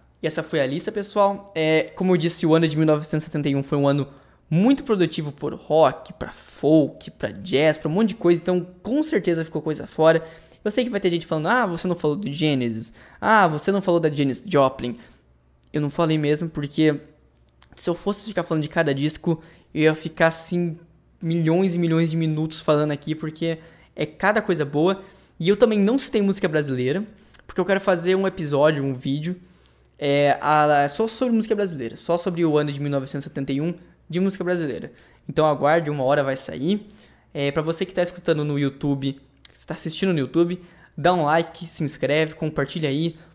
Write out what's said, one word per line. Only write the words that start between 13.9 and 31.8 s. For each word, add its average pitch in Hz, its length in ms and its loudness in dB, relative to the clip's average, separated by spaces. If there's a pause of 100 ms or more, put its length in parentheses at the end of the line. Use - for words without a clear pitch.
da 160 120 2
Janis 139 360 -2
Joplin." 131 520 0 (720)
Eu 151 80 -4
não 147 100 -2
falei 160 280 0
mesmo, 151 320 0
porque 147 500 0 (720)
se - 160 -8
eu 170 60 0
fosse 202 300 -6
ficar 190 180 -6
falando 156 200 -2
de 147 60 -6
cada 156 240 0
disco, 151 480 -4 (320)
eu 156 100 0
ia 156 120 6
ficar, 160 320 0
assim, 165 500 -4 (440)
milhões 170 540 2
e - 20 -4
milhões 165 340 0
de 160 60 -2
minutos 156 420 -2
falando 151 320 2
aqui, 147 240 -6
porque 160 440 -6 (360)
é 156 100 -4
cada 208 360 0
coisa 170 240 -2
boa. 160 360 0 (380)
E 160 80 -4
eu 202 80 6
também 220 240 4
não 208 180 4
citei 233 240 -2
música 196 280 0
brasileira, 143 560 -2 (420)
porque - 140 -4
eu 175 40 -2
quero 196 140 0
fazer 185 360 0
um 190 120 2
episódio, 151 560 2
um 139 100 -2
vídeo, 151 460 -6 (600)
é, 143 400 2
a, 147 460 4
só 220 220 -2
sobre 240 260 0
música 220 180 0
brasileira, 175 440 -4